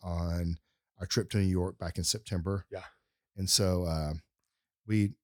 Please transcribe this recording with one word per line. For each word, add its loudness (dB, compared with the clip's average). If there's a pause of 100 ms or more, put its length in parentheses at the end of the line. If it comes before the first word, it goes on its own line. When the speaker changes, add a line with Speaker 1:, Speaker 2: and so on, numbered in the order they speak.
Speaker 1:
on -2 (420)
our -8
trip 0
to 0
New 4
York 0
back -8
in -2
September. -2
Speaker 2:
Yeah. -10 (540)
Speaker 1:
And -2
so, 4
uh, 0 (720)
we, 2 (100)